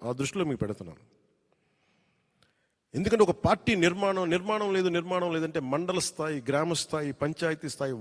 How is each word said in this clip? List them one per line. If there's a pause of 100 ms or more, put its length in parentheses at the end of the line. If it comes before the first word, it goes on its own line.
ఆ
దృష్టిలో
మీకు
పెడుతున్నాను. (1900)
ఎందుకంటే
ఒక (100)
పార్టీ
నిర్మాణం,
నిర్మాణం
లేదు,
నిర్మాణం
లేదంటే (120)
మండల
స్థాయి, (120)
గ్రామ
స్థాయి,
పంచాయతీ
స్థాయి,